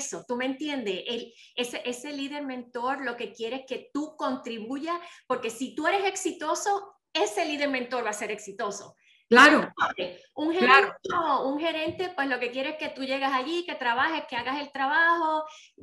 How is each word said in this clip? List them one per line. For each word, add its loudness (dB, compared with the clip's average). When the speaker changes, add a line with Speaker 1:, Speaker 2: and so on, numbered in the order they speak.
Speaker 1:
eso, -10
¿tú -4
me -2
entiendes? -4
El, -6
ese, -4
ese -6
líder -8
mentor -6
lo -4
que -8
quiere -6
es -10
que -10
tú -6
contribuyas, -6
porque -2
si -8
tú -2
eres 2
exitoso, -2
ese 0
líder 0
mentor -2
va -2
a -6
ser -6
exitoso. -8
Speaker 2:
Claro. 10
Speaker 1:
Un 0
Speaker 2:
Claro. 6
Speaker 1:
gerente, 4
no, 2
un -2
gerente, -2
pues, 0
lo 0
que -4
quiere -4
es -8
que -6
tú -8
llegas 0
allí, -2
que -6
trabajes, 0
que -6
hagas -4
el -10
trabajo 2